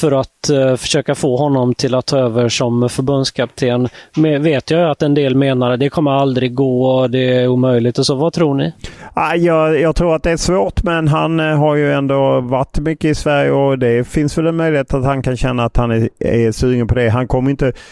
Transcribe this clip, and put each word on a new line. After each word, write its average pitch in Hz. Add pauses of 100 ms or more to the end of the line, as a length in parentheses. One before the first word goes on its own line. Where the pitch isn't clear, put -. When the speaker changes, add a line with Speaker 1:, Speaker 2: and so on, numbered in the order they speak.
Speaker 1:
för 151
att, -
eh, 131
försöka 143
få 131
honom 131
till 127
att 127
ta 143
över 120
som 120
förbundskapten. 131 (280)
Men 151
vet 151
jag 165
att 139
en 147
del 139
menar 131
att 123
det 139
kommer 147
aldrig 127
gå 127
och 131
det 127
är 123
omöjligt 127
och 135
så. 147
Vad 160
tror 156
ni? 151 (420)
Speaker 2:
Ja, 160
jag, 160
jag 156
tror 170
att 156
det 175
är 165
svårt, 185
men 165
han, 156
eh, 156
har 151
ju 147
ändå 135
varit 127
mycket 156
i 147
Sverige 143
och 139
det 120
finns 147
väl 160
en 165
möjlighet 151
att 131
han 135
kan 127
känna 123
att 113
han 120
är, 113 (100)
är 113
sugen 123
på 117
det. 120
Han 123
kommer 131
inte, 135 (200)